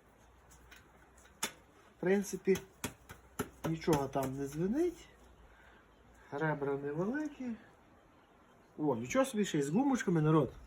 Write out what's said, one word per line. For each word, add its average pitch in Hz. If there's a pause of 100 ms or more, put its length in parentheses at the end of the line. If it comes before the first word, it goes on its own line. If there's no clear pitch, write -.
(1400)
В -
принципі, 190 (1080)
нічого 156
там 135
не 139
дзвенить. 214 (1200)
Ребра 143
невеликі. 220 (1300)
О, 147
нічого 127
собі, 208
ще 165
й 143
з 139
гумочками, 208
народ. 151 (140)